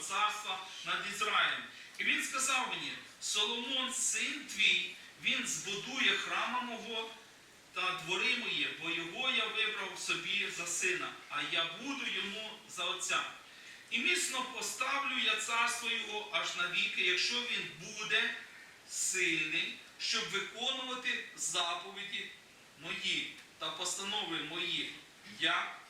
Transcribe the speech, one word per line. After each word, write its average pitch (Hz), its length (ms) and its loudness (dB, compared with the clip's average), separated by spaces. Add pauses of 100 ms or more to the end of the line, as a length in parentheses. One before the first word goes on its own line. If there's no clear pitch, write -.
царства 196 640 0 (180)
над 180 200 0 (100)
Ізраїлем. - 480 4 (360)
І - 60 0
він - 200 4
сказав 262 440 2
мені: 170 240 -4 (280)
Соломон, 247 760 0
син 262 520 0
твій, - 480 6 (280)
він 247 240 2
збудує 202 680 2
храма 226 440 0
мого 226 540 -4 (580)
та - 200 2
двори 190 440 2
мої, 143 440 0
бо 165 100 -2
його 180 400 0
я 233 160 2
вибрав 202 520 -2
собі - 580 0
за 175 100 -4
сина, - 460 2 (160)
а 151 140 0 (100)
я 165 120 4
буду 240 420 -4
йому 208 520 -4 (100)
за 180 160 -4
отця. - 380 0 (680)
І 220 80 2
міцно 269 440 4
поставлю 262 760 0
я 220 180 4
царство 233 540 2
його 214 420 -2
аж 170 240 0
навіки, - 460 2
якщо 180 320 4
він 233 360 -2 (100)
буде 214 540 0 (560)
сильний, - 880 2 (200)
щоб - 320 0
виконувати 247 1040 -2
заповіді 190 920 -2 (500)
мої 165 560 -2 (220)
та 160 120 -2
постанови 180 680 -2
мої, 165 560 -2 (460)
як - 500 2